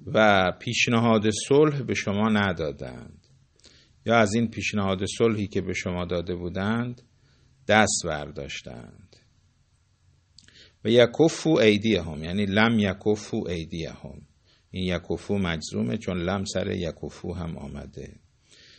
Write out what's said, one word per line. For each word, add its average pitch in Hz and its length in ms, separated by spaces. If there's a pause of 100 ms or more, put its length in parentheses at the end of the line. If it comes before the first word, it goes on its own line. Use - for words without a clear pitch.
و 95 540
پیشنهاد 113 680 (180)
صلح 143 340
به 110 120
شما 104 360
ندادند، 76 1000 (800)
یا 113 100
از 107 200
این 117 120
پیشنهاد 98 580 (120)
صلحی 107 300
که 98 140
به 90 120
شما 90 320
داده 87 300
بودند 101 640 (640)
دست 104 380
برداشتند. 71 1080 (1700)
و 110 40
یکفوا 120 680
ایدیهم، 101 640
یعنی 92 220
لم 107 340
یکفوا 104 680
ایدیهم، 78 720 (500)
این 92 240
یکفوا 87 420
مجزومه 98 600
چون 95 200
لم 92 260
سر 95 280
یکفوا 87 640
هم 82 240
آمده. 71 580 (640)